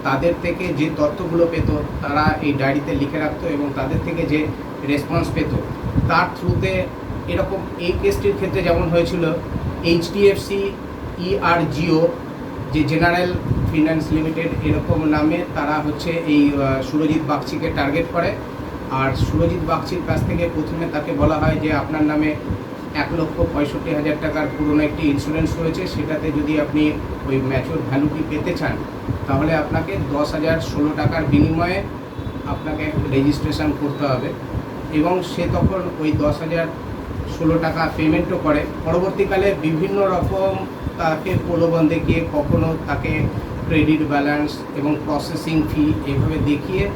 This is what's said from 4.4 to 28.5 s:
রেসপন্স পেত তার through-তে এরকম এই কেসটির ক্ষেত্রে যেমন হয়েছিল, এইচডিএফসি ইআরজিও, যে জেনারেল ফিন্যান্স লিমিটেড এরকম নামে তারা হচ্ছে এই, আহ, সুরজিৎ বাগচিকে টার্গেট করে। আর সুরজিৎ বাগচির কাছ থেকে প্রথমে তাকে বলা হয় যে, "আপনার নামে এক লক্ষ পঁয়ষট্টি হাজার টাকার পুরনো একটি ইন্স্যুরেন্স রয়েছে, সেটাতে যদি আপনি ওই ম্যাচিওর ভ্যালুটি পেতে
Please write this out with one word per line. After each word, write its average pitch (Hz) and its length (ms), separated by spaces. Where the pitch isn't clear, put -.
রেসপন্স 147 460
পেত - 220
তার 170 280
through-তে 185 480
এরকম 185 300
এই 175 120
কেসটির 196 340
ক্ষেত্রে 185 260
যেমন 165 280
হয়েছিল, 170 440
এইচডিএফসি 196 880
ইআরজিও, 170 880
যে 156 100
জেনারেল 175 500
ফিন্যান্স 156 400
লিমিটেড 156 380
এরকম 151 420
নামে 151 320
তারা 151 180
হচ্ছে 147 360
এই, 151 440
আহ, 135 280
সুরজিৎ 156 360
বাগচিকে 147 480
টার্গেট 147 380
করে। 175 180
আর - 240
সুরজিৎ 165 520
বাগচির 165 400
কাছ 160 200
থেকে 170 260
প্রথমে 165 400
তাকে 151 180
বলা 151 240
হয় - 200
যে, 156 180
"আপনার 147 300
নামে 151 320
এক 147 120
লক্ষ 160 260
পঁয়ষট্টি 147 420
হাজার 147 260
টাকার 151 260
পুরনো 151 260
একটি 151 240
ইন্স্যুরেন্স 156 420
রয়েছে, 160 260
সেটাতে 151 440
যদি 147 300
আপনি 151 300
ওই 135 140
ম্যাচিওর 135 380
ভ্যালুটি 147 400
পেতে 160 280